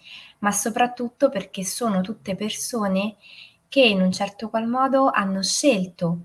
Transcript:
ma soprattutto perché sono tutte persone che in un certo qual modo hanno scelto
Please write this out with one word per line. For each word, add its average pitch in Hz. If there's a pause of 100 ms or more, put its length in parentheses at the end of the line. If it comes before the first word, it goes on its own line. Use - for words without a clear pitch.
(400)
ma 208
soprattutto 240
perché 190
sono 190
tutte 196
persone 208 (540)
che 269
in 202
un 185
certo 202
qual 226
modo 262
hanno 190
scelto 185